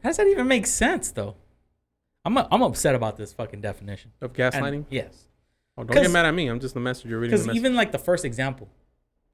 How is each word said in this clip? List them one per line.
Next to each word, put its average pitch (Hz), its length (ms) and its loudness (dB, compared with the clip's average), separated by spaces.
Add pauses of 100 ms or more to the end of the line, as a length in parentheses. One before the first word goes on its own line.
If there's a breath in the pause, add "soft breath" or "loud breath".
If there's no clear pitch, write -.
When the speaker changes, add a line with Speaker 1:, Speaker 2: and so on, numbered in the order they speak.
Speaker 1:
How 262 60 0
does 330 80 -2
that 415 100 4
even 349 200 2
make 247 180 2
sense, - 460 0
though? 101 240 -8 (880)
I'm, 233 120 2
I'm 226 240 2
upset 147 340 2
about 113 220 -2
this 104 160 -12
fucking 104 280 -10
definition. 101 500 -10 (100)
Speaker 2:
Of 123 120 -10
gaslighting? 135 400 0
Speaker 1:
And, 147 160 -6
yes. - 380 -8 (500)
Speaker 2:
Oh, 123 60 -10
don't 113 120 -4
get 277 80 8
Speaker 1:
'Cause 180 100 4
Speaker 2:
mad 170 120 4
at 160 80 2
me. 170 140 -2
I'm 120 120 -2
just 131 140 -8
the 123 60 -6
messenger 120 400 -4
reading 117 120 -2
the 208 60 4
Speaker 1:
'cause 170 100 0
Speaker 2:
message. 226 120 0
Speaker 1:
even, 247 160 0
like, 214 160 2
the - 80 -2
first 175 260 0
example, 131 440 -6 (640)